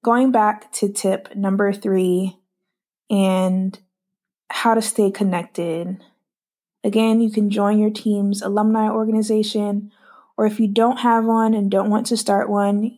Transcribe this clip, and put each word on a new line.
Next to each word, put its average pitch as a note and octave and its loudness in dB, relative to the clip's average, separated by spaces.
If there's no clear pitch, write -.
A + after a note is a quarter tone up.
Going B3 2
back G#3+ 0
to G#3 -2
tip F#3+ -4
number G3 0
three F#3 -2
and F#3+ 0
how A3+ 0
to A3+ 2
stay G#3 0
connected. F3+ -4
Again, A3 2
you A3+ 2
can G#3+ 0
join G#3 2
your G#3+ 4
team's G3+ -2
alumni G#3+ 0
organization, G#3+ -2
or A3 0
if G#3+ 0
you G#3+ 2
don't A3+ 0
have A3+ 2
one A3+ 2
and G3+ 0
don't G3 0
want A3 0
to A#3 -2
start G#3 -2
one, G#3 0